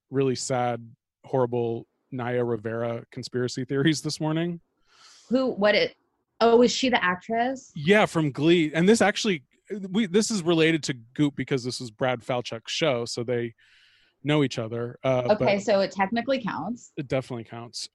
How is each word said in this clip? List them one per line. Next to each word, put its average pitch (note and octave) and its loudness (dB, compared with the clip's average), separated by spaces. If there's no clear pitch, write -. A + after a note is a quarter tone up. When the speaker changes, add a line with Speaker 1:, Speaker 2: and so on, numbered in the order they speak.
Speaker 1:
really C3 0
sad, A#2+ -4
horrible A#2+ -2
Naya B2 -2
Rivera A#2 -4
conspiracy B2 -6
theories C#3 0
this D3+ -6
morning. E3 -2
Speaker 2:
Who, C4 2
what G#3 2
it, E3+ 0
oh, A#3 8
is A#3+ 6
she - 0
the A3 2
actress? A3+ -4
Speaker 1:
Yeah, F3+ 4
from D#3 0
Glee. D#3 2
And E3 4
this A3+ 6
actually, G3 0
we, G#3 0
this G3+ 0
is G#3 -4
related D#3+ 4
to D3+ -4
Goop D3 0
because C3+ -4
this B2 -6
was B2 -10
Brad B2+ -2
Falchuk's A#2+ -6
show, B2+ 0
so B2 -6
they A#2+ -4
know D3+ 2
each C3 -2
other. A#2 -8
Uh, C3 2
Speaker 2:
Okay, G3+ 2
Speaker 1:
but G3 -4
Speaker 2:
so G3+ 2
it G3 -2
technically A#3 -2
counts. E3+ -8
Speaker 1:
It D3 -8
definitely B2+ -4
counts. A#2 -14